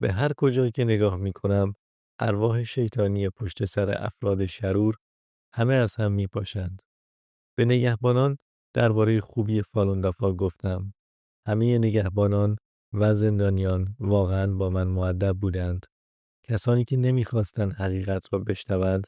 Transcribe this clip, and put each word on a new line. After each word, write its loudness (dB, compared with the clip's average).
به 0
هر 0
کجا 2
که -2
نگاه 2
می‌کنم، 0
ارواح 0
شیطانی -2
پشت -6
سر -2
افراد -2
شرور 0
همه 0
از 0
هم 0
می‌پاشند. -4
به 2
نگهبانان 2
دربارهٔ 2
خوبی -2
فالون -2
دافا -2
گفتم. -4
همهٔ 2
نگهبانان 2
و 4
زندانیان 0
واقعاً 2
با -2
من 0
مؤدب 0
بودند. -2
کسانی 0
که -2
نمی‌خواستند 0
حقیقت -4
را -2
بشنوند، -2